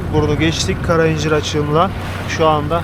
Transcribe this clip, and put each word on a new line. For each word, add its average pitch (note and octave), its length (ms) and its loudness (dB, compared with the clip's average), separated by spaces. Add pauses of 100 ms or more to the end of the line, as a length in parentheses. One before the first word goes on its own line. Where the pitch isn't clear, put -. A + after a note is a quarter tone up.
(140)
burnu D3+ 260 2
geçtik, D#3+ 480 -2
Karayincir D#3+ 440 2
açığından D3+ 600 0 (380)
şu D#3+ 180 2
anda D#3 360 0